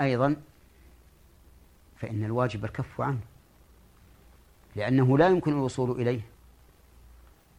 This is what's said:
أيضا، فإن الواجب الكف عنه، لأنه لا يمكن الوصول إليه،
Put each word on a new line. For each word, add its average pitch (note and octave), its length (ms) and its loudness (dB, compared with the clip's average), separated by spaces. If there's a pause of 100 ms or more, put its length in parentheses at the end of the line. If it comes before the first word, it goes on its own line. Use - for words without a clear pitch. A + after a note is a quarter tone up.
أيضا، C3+ 340 2 (1600)
فإن A2 260 -6
الواجب A2+ 420 -2
الكف - 360 -8
عنه، B2+ 180 -2 (1600)
لأنه B2+ 420 4
لا E3 100 6
يمكن F3 240 2
الوصول B2+ 500 -2
إليه، A#2+ 200 -2 (1400)